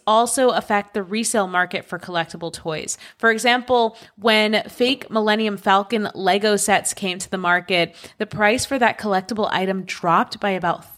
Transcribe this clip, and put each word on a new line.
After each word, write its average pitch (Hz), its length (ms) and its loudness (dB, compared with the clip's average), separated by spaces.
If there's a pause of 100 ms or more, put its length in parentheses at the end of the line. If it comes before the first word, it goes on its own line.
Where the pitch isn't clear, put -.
also 240 420 2
affect 208 460 0
the 208 80 -4
resale 214 420 -2
market 180 400 -2
for 180 140 -10
collectible 170 520 -6
toys. - 460 -8 (220)
For 226 100 4
example, 240 680 2 (200)
when 214 520 2
fake - 440 -2
Millennium 214 440 0
Falcon 202 600 0
Lego 202 400 2
sets 202 400 0
came 185 240 -6
to - 100 -12
the 190 80 -4
market, 175 580 0 (220)
the 220 80 -4
price 214 400 0
for 269 140 -2
that 233 180 2
collectible 202 540 -2
item 190 320 -2
dropped 185 560 0
by 208 100 -2
about 175 340 -4 (140)